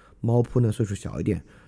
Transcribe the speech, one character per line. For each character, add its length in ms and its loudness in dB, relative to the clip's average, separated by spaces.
猫 220 2
扑 160 -2
呢 140 4
岁 120 -2
数 120 -4
小 240 -8
一 20 -4
点， 180 0